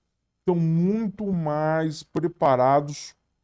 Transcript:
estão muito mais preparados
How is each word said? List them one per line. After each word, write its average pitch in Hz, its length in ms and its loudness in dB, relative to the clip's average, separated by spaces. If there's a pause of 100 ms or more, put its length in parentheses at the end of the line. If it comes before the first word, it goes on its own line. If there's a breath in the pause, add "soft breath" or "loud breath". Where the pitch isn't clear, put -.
(380)
estão 180 160 -2
muito 185 760 0
mais 156 720 -2
preparados 147 1120 0 (280)